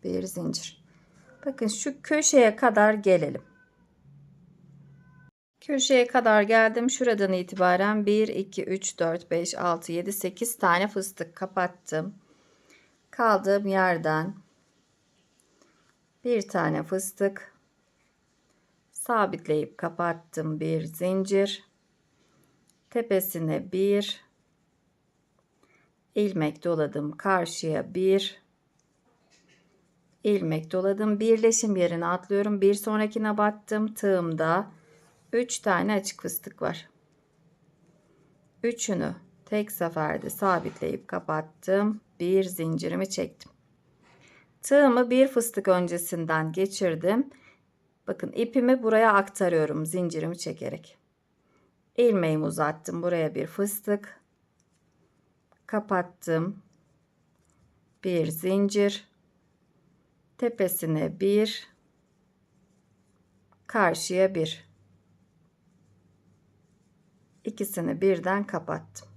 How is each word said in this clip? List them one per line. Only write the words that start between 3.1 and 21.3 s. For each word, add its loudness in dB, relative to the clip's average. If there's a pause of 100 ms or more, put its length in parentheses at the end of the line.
Köşeye 4
kadar 4
geldim. 4
Şuradan 0
itibaren 2
bir, 2
iki, -6
üç, -6
dört, -2
beş, -2
altı, -2
yedi, -4
sekiz -6
tane 4
fıstık -8
kapattım. -6 (960)
Kaldığım 2
yerden 0 (1900)
bir 0
tane -2
fıstık -4 (1400)
sabitleyip -2
kapattım. -6
Bir -2
zincir. -2 (1300)